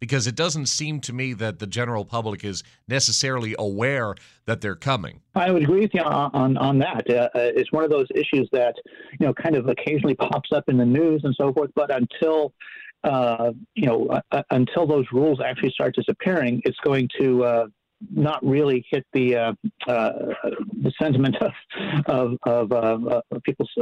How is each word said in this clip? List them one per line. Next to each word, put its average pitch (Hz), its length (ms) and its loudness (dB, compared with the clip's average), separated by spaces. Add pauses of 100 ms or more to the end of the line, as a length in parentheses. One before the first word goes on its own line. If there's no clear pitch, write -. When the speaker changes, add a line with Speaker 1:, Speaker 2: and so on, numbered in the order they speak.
Speaker 1:
Because 120 260 -2
it 120 80 -4
doesn't 160 320 -2
seem 151 340 -4
to - 120 -10
me 127 220 -6
that 107 240 -6
the 107 80 -10
general 110 400 -4
public 110 360 -6
is 98 220 -8 (240)
necessarily 123 720 -2
aware 107 560 -2 (320)
that 110 160 -4
they're 101 120 -4
coming. 107 460 -4 (140)
Speaker 2:
I 185 160 2
would 175 120 4
agree 170 180 4
with 214 120 0
you 185 80 2
on, 147 320 0
on, 131 240 2
on 135 220 2
that. - 320 -2
Uh, 120 240 2
uh, 120 200 2
it's 127 180 0
one 156 120 2
of 151 60 2
those 139 240 2
issues 143 380 0
that, 123 220 2 (460)
you 151 60 2
know, 131 80 2
kind 165 200 0
of 131 140 0
occasionally 143 460 0
pops - 360 -4
up 147 180 0
in 135 100 4
the 123 80 4
news 156 380 4
and 139 140 0
so 139 140 2
forth, 143 220 0
but 147 160 0
until, 147 640 0 (480)
uh, 120 500 2 (220)
you 208 120 0
know, 117 200 2
uh, - 140 0 (120)
uh, 143 180 0
until 131 360 2
those 143 260 4
rules 135 320 2
actually 127 280 -2
start 131 220 -2
disappearing, 156 680 0
it's 131 140 -2
going 135 280 2 (140)
to, 127 240 4
uh, 117 220 2 (440)
not 147 340 0
really 135 460 2
hit 139 240 -2
the, 123 200 2
uh, 117 180 0 (340)
uh, 120 240 0 (720)
the 135 180 0
sentiment 135 400 2
of, - 120 0 (540)
of, 127 360 0
of, 120 300 2
uh, 113 480 0 (120)
uh, 139 120 -6
people's, - 260 -2 (120)